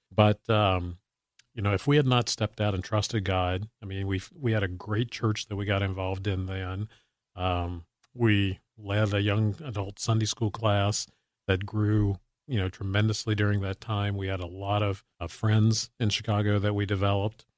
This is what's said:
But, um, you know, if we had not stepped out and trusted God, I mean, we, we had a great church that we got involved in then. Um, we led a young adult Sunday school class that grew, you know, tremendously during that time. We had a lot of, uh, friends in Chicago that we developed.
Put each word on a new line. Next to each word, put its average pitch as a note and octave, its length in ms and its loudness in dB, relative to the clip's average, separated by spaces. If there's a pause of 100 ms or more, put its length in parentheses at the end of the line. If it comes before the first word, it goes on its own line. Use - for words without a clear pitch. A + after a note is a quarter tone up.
But, G#2 380 4
um, F#2 480 2 (580)
you A#2+ 60 -8
know, G2+ 140 2
if - 120 -2
we C#3+ 100 4
had C#3+ 100 4
not B2 240 2
stepped - 300 -4
out G#2 140 2
and F#2 80 -2
trusted G#2 420 -2
God, F#2 440 0 (140)
I G#2 40 -12
mean, G2 200 -6
we, F#2+ 160 -2 (120)
we B2+ 180 -2
had G#2+ 100 2
a F#2+ 60 -2
great G#2+ 420 -4
church - 360 -2
that G#2 100 -8
we G2+ 100 -4
got G2 160 2
involved F#2+ 440 -4
in F#2+ 200 -2
then. F#2+ 420 -6 (460)
Um, F2 500 -2 (300)
we G#2 460 2 (180)
led G#2 340 -2
a G2+ 80 0
young G#2 420 2
adult G#2 360 -8
Sunday A2 260 0
school G#2 260 -2
class G#2 560 0 (400)
that G2 200 2
grew, G#2 500 2 (300)
you C3 120 -2
know, F#2 120 0
tremendously G#2 640 0
during G#2 260 2
that G2 180 -4
time. G2+ 380 -2
We G2 120 -4
had F#2+ 120 -4
a F2+ 60 -6
lot G2 360 -2
of, G2+ 220 -2 (160)
uh, E2+ 80 -6
friends A2 640 2 (100)
in A2 80 2
Chicago G#2 500 0
that G#2 160 0
we G2+ 120 0
developed. G2+ 580 0 (140)